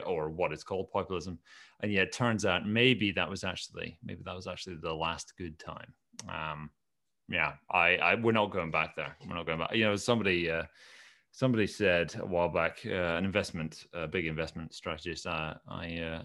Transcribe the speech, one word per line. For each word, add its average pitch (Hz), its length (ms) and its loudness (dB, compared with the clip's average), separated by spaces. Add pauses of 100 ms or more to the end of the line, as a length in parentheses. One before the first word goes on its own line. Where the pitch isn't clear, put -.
or 80 260 -2
what 82 220 0
is 80 120 -8
called 95 260 -4
populism. 90 480 -2 (420)
And 104 120 0
yet, 95 160 4
it - 40 -12
turns 110 320 2
out 90 220 4
maybe 110 460 4
that 85 180 0
was 95 140 -6
actually, 85 600 -8
maybe 92 200 -10
that 90 100 -8
was 92 120 -10
actually 90 300 -8
the 80 180 -4
last 80 440 -4
good 82 200 -8
time. - 360 -14 (340)
Um, 78 420 -6 (580)
yeah, 78 260 0 (160)
I, 87 280 6
I, 85 180 4
we're 113 160 4
not 104 180 4
going 87 220 -2
back 80 240 0
there. 73 200 -6 (100)
We're 87 100 -6
not 85 100 -6
going 80 140 0
back. - 140 -2
You 110 100 4
know, 104 120 4
somebody, 95 540 2
uh, 82 140 0 (640)
somebody 117 380 4
said 87 500 4
a 87 80 -4
while 87 220 2
back, 82 380 2
uh, - 40 -4
an 87 340 0
investment, 87 680 -2
a 80 160 -6
big 85 180 0
investment 80 480 -6
strategist, 82 540 -8
uh, 80 260 -4 (140)
I, 85 300 -8
uh, 82 260 -6